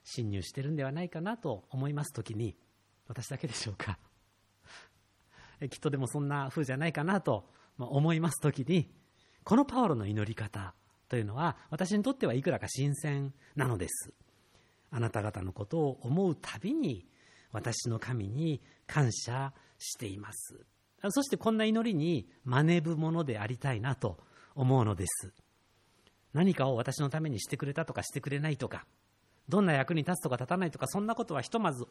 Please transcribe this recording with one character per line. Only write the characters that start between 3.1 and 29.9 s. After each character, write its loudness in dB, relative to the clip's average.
だ -6
け -6
で -6
し -6
ょ -4
う -6
か。 -6
え -6
ー、 -4
き -14
っ -14
と 0
で -2
も 0
そ -2
ん -2
な -2
風 -2
じ -2
ゃ -2
な 0
い 0
か 0
な 2
と、 0
ま -6
あ、 -6
思 6
い 2
ま 2
す -4
と 4
き -2
に、 2
こ 6
の 8
パ 0
ウ 4
ロ 4
の -2
祈 0
り -4
方 -8
と -2
い 2
う -2
の -6
は -2
私 0
に 4
と 2
っ 2
て -2
は 2
い 0
く 2
ら 2
か -8
新 0
鮮 -2
な 2
の 0
で -2
す。 -8
あ -4
な 0
た -2
方 -4
の -6
こ -8
と -2
を 0
思 2
う 2
た -12
び -2
に -2
私 -4
の 0
神 -4
に -2
感 4
謝 -4
し -10
て -8
い -8
ま -12
す。 -14
そ 2
し -2
て 0
こ 2
ん 4
な 4
祈 2
り 2
に 2
学 6
ぶ 0
も 0
の 0
で -2
あ -4
り -4
た -2
い -2
な -2
と -4
思 6
う 6
の 4
で -2
す。 -6
何 6
か 2
を 2
私 -2
の 2
た -2
め -2
に -2
し -6
て -6
く -4
れ -4
た -2
と -8
か -4
し -8
て -4
く -6
れ -2
な 0
い 0
と -4
か、 -12
ど 6
ん 6
な 6
役 4